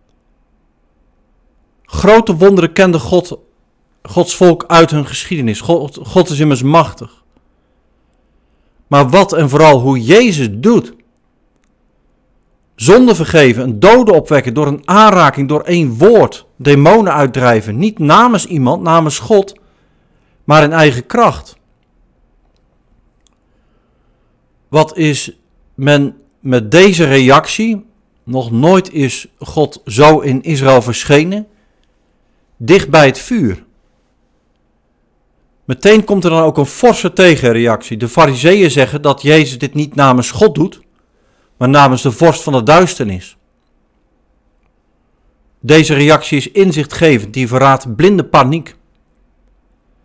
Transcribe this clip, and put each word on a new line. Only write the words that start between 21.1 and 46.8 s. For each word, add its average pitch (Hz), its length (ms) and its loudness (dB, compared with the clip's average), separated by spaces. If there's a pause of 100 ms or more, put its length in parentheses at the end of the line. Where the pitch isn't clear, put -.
Wat 156 280 -2
is 151 420 -4 (360)
men 143 420 -2 (240)
met 123 300 -4
deze 170 340 4
reactie, 147 800 0 (400)
"Nog 120 260 -8
nooit 170 420 0
is 139 360 -6 (100)
God - 460 -6
zo 147 340 2
in 131 240 -4
Israël 135 400 2
verschenen", 156 640 -2 (1080)
dicht 151 340 0
bij 139 160 4
het 131 120 -2
vuur? 131 460 -6 (2000)
Meteen 208 400 2
komt 196 200 -4
er 175 60 0
dan 160 120 0
ook 156 160 0
een 139 80 0
forse 220 460 -2
tegenreactie. 117 840 0
De 113 120 -8
fariseeën 156 640 0
zeggen 143 320 -2
dat 143 200 -2
Jezus 143 360 0
dit 139 160 -10
niet 147 200 -6
namens 131 360 0
God 147 240 0
doet, 165 260 -6 (800)
maar 127 100 -2
namens 135 340 2
de 135 100 -2
vorst 160 300 0
van 151 100 -6
de 131 100 -2
duisternis. 123 720 -2 (2250)
Deze 151 340 0
reactie 147 440 0
is - 120 -8
inzichtgevend, 151 840 -2